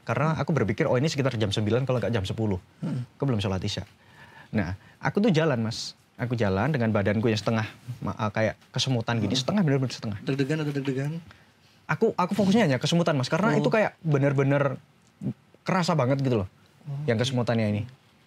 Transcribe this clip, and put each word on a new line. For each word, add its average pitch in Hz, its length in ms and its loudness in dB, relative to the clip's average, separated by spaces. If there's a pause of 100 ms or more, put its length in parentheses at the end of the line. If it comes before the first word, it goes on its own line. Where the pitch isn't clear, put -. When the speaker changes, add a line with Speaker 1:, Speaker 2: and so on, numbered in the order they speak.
Speaker 1:
Karena 143 320 0
aku 143 160 -2
berpikir, 123 400 0
"Oh, 123 80 2
ini 123 80 2
sekitar 131 320 -2
jam 107 160 0
sembilan, 113 320 0
kalau 127 160 -2
nggak 98 100 -2
jam 101 140 0
sepuluh. 104 320 -2 (240)
Speaker 2:
Mm. 135 320 -4
Speaker 1:
Aku - 100 -10
belum 131 140 0
sholat 98 240 -2
Isya." 101 240 -6 (640)
Nah, 95 240 -4 (240)
aku - 240 0
tuh 233 80 4
jalan, 151 320 2
Mas. - 320 -6 (240)
Aku 123 160 -4
jalan 107 360 0
dengan 117 220 0
badanku 104 340 2
yang 110 100 2
setengah, 110 300 -2 (320)
ma-, 98 160 -6
eh, 110 160 -4
kayak 110 240 0 (160)
kesemutan 120 480 -2
gini, 104 160 -2
Speaker 2:
Mm. 131 80 -2
Speaker 1:
setengah, 196 220 0
bener-bener 135 260 2
setengah. 101 320 -8
Speaker 2:
Deg-degan, 139 380 -2
ada 147 100 -4
deg-degan? 139 420 -4 (760)
Speaker 1:
Aku, 226 260 0
aku 180 220 0
fokusnya 202 300 4
hanya 135 120 4
kesemutan, 170 380 2
Mas. 165 120 0
Karena 190 240 2
Speaker 2:
Oh. 147 60 2
Speaker 1:
itu 147 120 2
kayak 214 300 2
bener-bener 139 800 2 (840)
kerasa 180 320 2
banget 135 260 2
gitu 127 180 2
loh, 95 120 -2 (340)
Speaker 2:
Oh, 143 100 -12 (120)
Speaker 1:
yang 117 100 2
Speaker 2:
oke. 120 100 2
Speaker 1:
kesemutannya 117 420 0
ini. 104 140 0 (460)